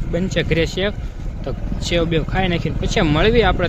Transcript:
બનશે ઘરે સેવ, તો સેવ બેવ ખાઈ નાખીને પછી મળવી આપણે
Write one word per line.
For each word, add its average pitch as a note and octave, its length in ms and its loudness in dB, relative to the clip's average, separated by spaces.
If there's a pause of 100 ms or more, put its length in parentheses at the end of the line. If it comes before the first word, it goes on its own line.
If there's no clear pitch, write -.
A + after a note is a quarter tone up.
(120)
બનશે F3 280 -2 (100)
ઘરે E3 140 2 (100)
સેવ, F#3+ 160 0 (540)
તો - 60 -6 (360)
સેવ E3+ 240 2
બેવ D#3 200 2
ખાઈ F#3+ 220 0
નાખીને D#3+ 280 -2
પછી - 240 2 (100)
મળવી G#3+ 340 4
આપણે F3+ 200 2